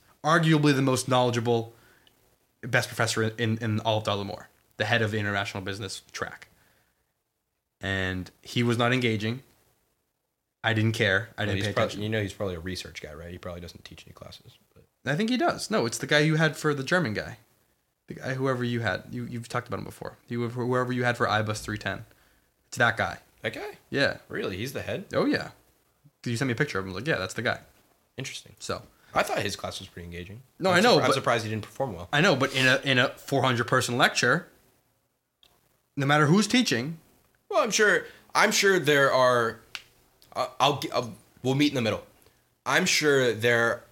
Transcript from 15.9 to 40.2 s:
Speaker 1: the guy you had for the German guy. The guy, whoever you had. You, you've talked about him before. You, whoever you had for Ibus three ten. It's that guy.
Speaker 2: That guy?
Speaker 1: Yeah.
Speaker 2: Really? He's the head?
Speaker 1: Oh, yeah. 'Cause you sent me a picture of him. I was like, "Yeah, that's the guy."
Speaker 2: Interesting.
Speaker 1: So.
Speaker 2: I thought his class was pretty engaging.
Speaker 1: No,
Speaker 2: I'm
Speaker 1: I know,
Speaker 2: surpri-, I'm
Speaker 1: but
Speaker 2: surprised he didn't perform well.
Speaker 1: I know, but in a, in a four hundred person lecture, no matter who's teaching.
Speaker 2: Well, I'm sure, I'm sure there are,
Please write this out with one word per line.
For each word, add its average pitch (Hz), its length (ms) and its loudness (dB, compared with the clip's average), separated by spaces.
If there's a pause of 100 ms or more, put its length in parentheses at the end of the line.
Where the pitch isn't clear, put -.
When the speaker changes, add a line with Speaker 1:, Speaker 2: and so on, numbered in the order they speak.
Speaker 1:
the 135 80 -6
guy 151 140 4
you 156 160 4
had 156 200 2
for 151 160 -2
the 135 120 -4
German 139 300 0
guy. 85 240 -8 (680)
The - 80 -14
guy, 131 200 -6
whoever 131 280 -2
you 120 180 -2
had. 98 300 -2
You, 120 140 -8
you've 120 240 -10
talked 120 180 -4
about 98 140 -6
him 101 40 -10
before. - 340 -14 (100)
You, 120 220 -4
whoever 123 420 -2
you 123 100 -2
had 120 140 0
for 113 100 2
Ibus 107 360 0
three 104 160 -6
ten. 101 260 -8 (640)
It's - 100 -8
that 117 180 4
guy. 95 220 -4 (240)
Speaker 2:
That 113 120 -6
guy? 403 240 -12 (120)
Speaker 1:
Yeah. 131 280 0 (100)
Speaker 2:
Really? 113 280 -6
He's 123 160 -8
the 101 100 -8
head? 120 300 -8
Speaker 1:
Oh, 151 120 0
yeah. - 260 -2 (720)
'Cause 123 80 -6
you 117 60 -2
sent 135 100 -2
me 120 60 0
a 110 40 -2
picture 147 220 -4
of 95 60 -4
him. 95 80 -10
I - 20 -12
was 98 80 -8
like, 147 60 -6
"Yeah, 156 100 -2
that's 92 160 -6
the 113 80 -6
guy." 117 160 -2 (580)
Speaker 2:
Interesting. - 440 -12
Speaker 1:
So. - 220 -8 (320)
Speaker 2:
I - 100 0
thought 349 180 -4
his 101 140 -4
class - 240 -10
was 95 80 -14
pretty 87 180 -16
engaging. 90 360 -14 (180)
Speaker 1:
No, 185 100 0
Speaker 2:
I'm 175 60 4
Speaker 1:
I 180 40 6
know, 226 160 6
Speaker 2:
surpri-, 143 40 6
I'm 131 80 4
Speaker 1:
but 143 60 4
Speaker 2:
surprised 120 300 0
he 107 60 -4
didn't 107 140 -4
perform 131 300 -6
well. 87 180 -12
Speaker 1:
I 147 80 4
know, 175 160 4
but 135 180 -2
in 131 140 2
a, 131 160 4
in 135 140 2
a 127 100 4
four - 340 -2
hundred 120 240 2
person 123 320 2
lecture, 160 480 2 (1500)
no 135 100 0
matter 147 200 6
who's 202 200 6
teaching. 160 520 0 (500)
Speaker 2:
Well, 349 160 2
I'm 214 80 -2
sure, 196 340 4 (280)
I'm 208 180 4
sure 196 260 4
there 139 340 4
are, 120 460 4 (760)